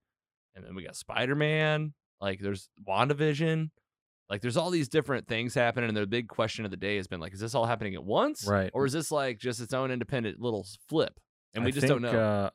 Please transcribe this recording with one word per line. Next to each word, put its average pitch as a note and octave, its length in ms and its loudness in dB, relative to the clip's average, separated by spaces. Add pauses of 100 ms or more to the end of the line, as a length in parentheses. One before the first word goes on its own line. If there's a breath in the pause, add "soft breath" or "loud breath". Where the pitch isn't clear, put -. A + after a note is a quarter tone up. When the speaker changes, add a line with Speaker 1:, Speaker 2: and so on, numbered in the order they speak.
(560)
Speaker 1:
and - 100 -18
then G2+ 100 -14
we F#2 80 -8
got - 140 -14
Spider-Man, D3+ 960 0 (260)
like, F#2+ 220 -2
there's G2 280 -4 (160)
WandaVision. D3+ 840 2 (580)
Like, G2+ 120 -6
there's A#2+ 160 0
all E3+ 120 2
these D#3+ 200 2
different C#3 380 0
things A#2 280 -2
happening, A#2+ 340 2
and G#2+ 80 0
the G#2 80 2
big A2+ 220 -2
question A2 360 -2
of G#2 80 -4
the F#2 60 -8
day G2+ 200 -2
has F#2 100 -4
been, F#2 120 -8
like, E2+ 140 -8
is G2 60 -14
this A2 160 -4
all A#2 100 4
happening A2+ 300 -2
at C#2+ 80 -8
once? F3 440 0
Speaker 2:
Right. F#2+ 280 4
Speaker 1:
Or C3+ 100 2
is B2+ 80 0
this, D#3+ 180 -2
like, C3+ 280 0
just A#2+ 200 -4
its A#2+ 140 -6
own C3 160 0
independent A#2 500 -2
little A2+ 220 -2
s-, - 160 -14 (100)
flip? D3+ 320 0 (360)
And A#2 80 0
we B2+ 60 4
Speaker 2:
I - 20 2
Speaker 1:
just C3+ 160 2
don't C3 160 4
Speaker 2:
think, A#2 100 2
Speaker 1:
know. A#2 60 4
Speaker 2:
uh, G#2 360 2